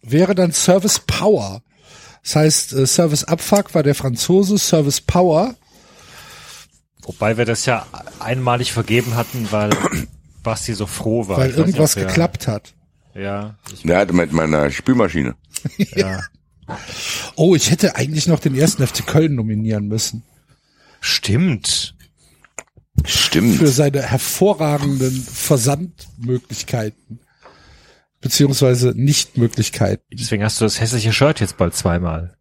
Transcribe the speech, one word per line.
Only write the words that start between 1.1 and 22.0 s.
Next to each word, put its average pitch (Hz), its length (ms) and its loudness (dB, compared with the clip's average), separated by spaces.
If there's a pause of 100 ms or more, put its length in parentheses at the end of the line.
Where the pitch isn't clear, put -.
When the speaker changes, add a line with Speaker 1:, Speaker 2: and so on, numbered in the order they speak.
Speaker 1:
Das - 120 -6
heißt, 156 380 2
äh, 135 120 2
Service 151 380 2
Abfuck 196 500 0
war 156 100 2
der 139 120 2
Franzose, 185 600 0
Service 143 440 2
Power. 180 540 2 (1500)
Speaker 2:
Wobei 110 340 -4
wir 120 80 0
das 113 200 -2
ja 117 200 0 (340)
einmalig 123 540 -2
vergeben 113 420 0
hatten, 117 360 -4
weil 104 180 0 (380)
<clears throat> - 360 -20
Basti 113 300 -6
so 104 120 -6
froh 110 440 -4
war. 98 80 0
Speaker 1:
Weil 131 140 2
Speaker 2:
Ich 127 60 -4
weiß 160 80 2
nicht, - 100 2
Speaker 1:
irgendwas 151 200 2
Speaker 2:
ob 190 60 -4
wir 185 60 -2
Speaker 1:
geklappt - 420 0
hat. - 240 -8 (420)
Speaker 2:
Ja. 101 400 -8 (180)
Ich - 120 -20
Speaker 3:
Ja, 87 200 4
mit 87 280 0
meiner 78 360 2
Spülmaschine. 82 680 0 (600)
Speaker 2:
Ja. 190 260 -2 (1160)
Speaker 1:
Oh, 165 180 6
ich - 160 2
hätte - 240 2
eigentlich 147 320 -2
noch 160 140 4
den 143 140 0
ersten 143 280 2
F - 80 0
C - 120 -6
Köln 156 320 2
nominieren 107 520 -2
müssen. 110 360 -4 (760)
Speaker 2:
Stimmt. - 960 -2 (1080)